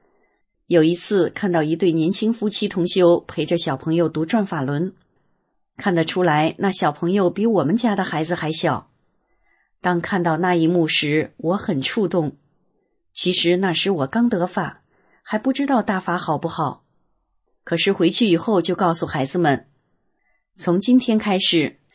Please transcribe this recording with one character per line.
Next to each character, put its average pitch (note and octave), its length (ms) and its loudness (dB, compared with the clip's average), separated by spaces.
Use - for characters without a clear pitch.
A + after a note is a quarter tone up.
有 E3 180 4
一 E3+ 100 2
次 F3 360 0
看 G3+ 200 -4
到 E3+ 120 2
一 D#3 120 0
对 E3+ 180 0
年 E3 200 0
轻 A3 200 0
夫 G#3+ 180 -4
妻 G3+ 180 -2
同 F3+ 180 -2
修 F3+ 340 4
陪 - 260 -8
着 F3 100 0
小 D#3+ 200 -2
朋 D#3+ 180 -4
友 E3 140 2
读 D#3 180 -4
转 G#3+ 180 0
法 E3+ 160 -6
轮， C#3+ 340 -4
看 F#3 160 -2
得 E3 100 2
出 F#3 180 -2
来 D#3 360 2
那 G3 120 0
小 E3 220 0
朋 E3+ 200 -2
友 F#3+ 180 2
比 G3 160 -2
我 A#3 180 2
们 A#3+ 100 0
家 A3+ 220 0
的 F#3+ 80 -2
孩 D#3 180 -4
子 E3 120 -2
还 D#3+ 180 -4
小。 D3 380 -2
当 F3+ 200 0
看 F3 240 -2
到 D#3+ 140 0
那 F3+ 180 2
一 E3 100 4
幕 E3+ 220 2
时， D3+ 480 0
我 E3+ 200 -2
很 F3 240 -2
触 F#3 280 -2
动。 D#3+ 300 -2
其 - 200 -2
实 F3+ 260 2
那 F#3+ 140 0
时 G3 200 0
我 C#3+ 140 0
刚 A#3+ 220 2
得 F#3 160 0
法， - 380 -6
还 - 160 -4
不 C4 140 0
知 C#4 140 0
道 C4 160 2
大 F#3 180 -2
法 F3 180 -4
好 D#3 180 -2
不 D#3 120 -4
好。 D#3+ 360 -6
可 - 140 -4
是 G3 160 2
回 F#3+ 180 2
去 A3+ 160 0
以 G#3 100 4
后 G#3 240 0
就 F3 140 0
告 F3 180 0
诉 E3 140 -4
孩 C#3+ 180 -4
子 D#3 140 -4
们， D3 300 0
从 F3+ 240 0
今 B3 180 4
天 A#3 180 0
开 G#3 220 0
始， E3 400 0